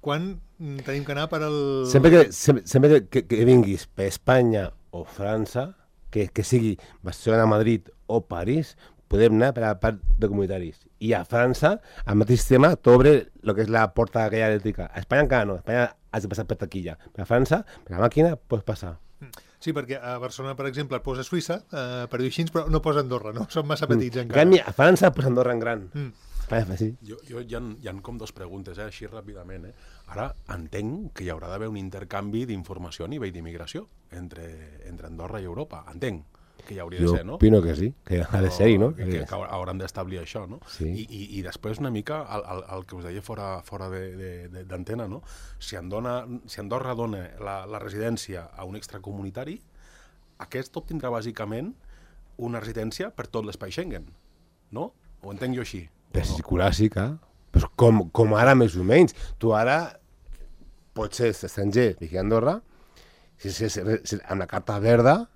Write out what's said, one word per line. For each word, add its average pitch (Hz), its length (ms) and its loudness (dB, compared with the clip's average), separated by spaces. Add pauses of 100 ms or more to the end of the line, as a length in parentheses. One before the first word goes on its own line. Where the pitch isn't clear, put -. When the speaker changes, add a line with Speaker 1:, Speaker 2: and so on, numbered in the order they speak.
Speaker 1:
quan, 170 400 -4 (180)
mm, 143 280 -10
tenim 139 180 -4
que 143 80 -6
anar 147 180 -4
per 160 140 -4
al 143 420 -2
Speaker 2:
Sempre 135 240 6
que, 165 120 12 (100)
sem-, 135 340 2
sempre 139 240 8
que, 143 160 8
que, - 220 0
que 113 160 4
vinguis 117 420 6
per 98 240 -4
Espanya 113 640 2 (180)
o 87 140 -10
França, 110 720 -6 (340)
que, 104 180 -2
que - 140 -4
sigui 113 320 2 (280)
Barcelona, 113 440 2
Madrid 110 400 2 (200)
o 113 200 0
París, 107 480 -4 (320)
podem 110 320 6
anar 127 160 4
per 117 80 -4
la 107 160 0
part 110 220 -2 (180)
de 110 100 2
comunitaris. 95 520 -4 (180)
I 110 160 0
a 92 100 -2
França, 127 520 2 (300)
el 104 120 2
mateix 107 240 4
sistema, 135 320 8
t'obre 127 540 8 (140)
lo 104 120 0
que 104 80 0
és 104 80 0
la 110 240 4
porta 113 300 0
aquella 110 260 0
elèctrica. 104 400 -2
A - 80 -12
Espanya 127 300 2
encara 123 180 2
no, 98 80 -2
a 87 80 -10
Espanya 120 240 0 (240)
has 107 160 -4
de 95 40 -6
passar 104 200 -6
per 92 80 -4
taquilla. 85 380 -8 (180)
Per - 80 -8
a 87 80 -8
França, 131 320 2 (220)
per 92 100 -14
la 90 80 0
màquina, 151 320 4
pots - 320 -6
passar. 92 300 -8 (240)
Speaker 1:
Mm. 131 100 -20 (300)
Sí, 160 160 -6
perquè 135 240 -8
a 123 160 -8
Barcelona, 131 400 -10
per 135 140 -8
exemple, 135 340 -8
posa 127 220 -6
Suïssa, 170 320 -4 (100)
eh, 123 400 -8
per 123 140 -4
dir 131 80 -2
així, 165 180 -4
però 160 140 -2 (100)
no 156 80 2
posa 151 240 0
Andorra, 117 320 -6
no? 113 140 -4
Són 156 180 -4
massa 147 180 -2
Speaker 2:
Mm. 120 60 -2
Speaker 1:
petits 117 240 0
Speaker 2:
En 127 60 -4
Speaker 1:
encara. 120 180 2
Speaker 2:
canvi, 180 240 8
a 95 80 -8
França 180 400 6
posa 135 160 -2
Andorra 123 240 2
en 117 80 -2
gran. 113 320 -6
Speaker 1:
Mm. 139 200 -8 (280)
Speaker 2:
Espanya, 95 380 -2
sí. 113 180 -2 (100)
Speaker 3:
Jo, 107 100 -16 (120)
jo, 120 140 -12
hi 117 120 -14
ha, 117 60 -8 (220)
hi 113 60 -12
ha 92 120 -10
com 117 160 -14
dos 110 160 -14
preguntes, 92 460 -14
eh, 104 40 -12
així 107 240 -14
ràpidament, 95 600 -16
eh? 110 80 -20 (340)
Ara 117 260 -10 (140)
entenc 104 640 -10
que - 120 -12
hi 90 40 -8
haurà 82 200 -10
d'haver 101 200 -10
un 107 80 -10
intercanvi 101 720 -8
d'informació 87 580 -10
a 85 40 -10
nivell 120 240 -8
d'immigració 82 540 -14 (260)
entre, 82 760 -18
entre 82 200 -16
Andorra 85 320 -12
i 95 40 -10
Europa. 90 480 -12
Entenc 87 320 -8 (420)
que 104 80 -16
hi 95 40 -12
hauria 87 220 -8
Speaker 2:
Jo 85 120 2
Speaker 3:
de 87 40 2
ser, 85 80 -4
no? 110 120 -10
Speaker 2:
opino 110 260 6
que 82 120 -2
sí, 95 200 -4 (100)
que 90 180 -4
ha 98 200 -2
de 92 80 2
ser-hi, 98 260 4
no? 110 180 2
Speaker 3:
Que, 92 120 -8
que, 90 160 -4
Speaker 2:
Perquè 73 60 -10
Speaker 3:
que 92 60 -10 (140)
hauran 92 300 -8
d'establir 92 420 -10
això, 92 260 -12
no? 110 120 -16 (100)
Speaker 2:
Sí. - 160 -10
Speaker 3:
I, 98 240 -6
i, 104 300 -12
i 95 40 -8
després 107 380 -10
una 143 100 -6
mica 117 280 -6 (180)
el, 101 60 -8 (100)
el, 92 80 -10 (160)
el 92 80 -12
que 92 120 -18
us 87 80 -14
deia 90 180 -12
fora, 98 400 -12
fora 95 260 -14
de, 92 260 -12
de, 90 360 -16
de, 92 160 -16
d'antena, 98 420 -10
no? 117 140 -12 (360)
Si - 180 -14
Andorra, 117 500 -8 (200)
si - 140 -16
Andorra 123 340 -6
dona 104 360 -6 (100)
la, 98 260 -10
la 104 120 -12
residència 104 760 -8
a 92 100 -16
un 92 120 -14
extracomunitari, 101 800 -12 (840)
aquest - 380 -12
obtindrà 147 320 -8
bàsicament 113 640 -8 (640)
una 120 240 -8
residència 113 500 -8
per - 180 -12
tot 110 180 -6
l'espai 98 260 -12
Schengen, 123 380 -10 (600)
no? 147 200 -8 (300)
Ho 98 100 -14
entenc 127 240 -6
jo 123 60 -6
així, 92 260 -12
o - 240 -20
Speaker 2:
Per 90 140 0
Speaker 3:
no? - 80 -2
Speaker 2:
circular 87 400 2
sí 104 160 4
que, 98 180 -2 (440)
pues - 120 6 (100)
com, 110 360 6
com 107 240 4
ara 123 200 8
més 113 220 4
o 90 80 -2
menys. 143 300 6 (240)
Tu 113 160 2
ara 131 440 0 (960)
pots 107 240 -8
ser 120 140 2
estranger, 101 680 0
vingui 85 200 -8
a - 20 -2
Andorra, 113 400 0 (800)
si, 98 120 -10
si, 104 200 -4
si, 101 100 -6 (240)
si, 104 140 -6 (100)
amb 95 120 -4
la 90 60 -4
carta 101 320 -6
verda 120 580 6